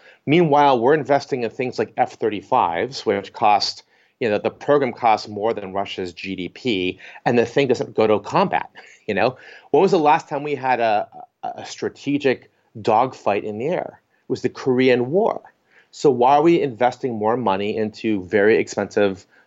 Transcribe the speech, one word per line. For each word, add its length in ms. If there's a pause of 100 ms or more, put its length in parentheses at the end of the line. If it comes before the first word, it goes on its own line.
(280)
Meanwhile, 520
we're 140
investing 480
in 80
things 300
like 180
F 160
thirty-fives, 920
which 260
cost, 480 (380)
you 100
know, 80
the 140
program 420
costs 340
more 240
than 220
Russia's 400
G 220
D 140
P, 500 (260)
and 140
the 80
thing 220
doesn't 260
go 100
to 140
combat. 560
<laughs> 40 (300)
You 60
know, 220 (340)
when 100
was 80
the 80
last 320
time 140
we 100
had 260
a, 300 (320)
a, 60 (140)
a 40
strategic 840 (280)
dogfight 640
in 140
the 120
air? 340
It 260
was 140
the 60
Korean 600
War. 320 (480)
So 220
why 240
are 80
we 180
investing 540
more 200
money 400
into 500
very 340
expensive 640 (220)